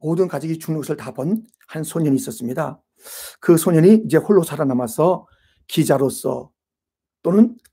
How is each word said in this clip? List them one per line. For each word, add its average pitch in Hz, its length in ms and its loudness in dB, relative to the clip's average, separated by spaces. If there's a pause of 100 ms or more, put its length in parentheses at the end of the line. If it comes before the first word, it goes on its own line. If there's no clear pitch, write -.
모든 170 280 -2
가족이 160 300 -6
죽는 160 220 -6
것을 143 160 -8
다 131 160 -14
본 180 340 -6 (200)
한 160 160 -10
소년이 151 340 -2
있었습니다. 131 640 -8 (600)
그 170 160 6
소년이 180 480 6
이제 190 120 2
홀로 190 280 4
살아남아서 143 840 -2 (400)
기자로서 131 840 -2 (720)
또는 208 340 4 (160)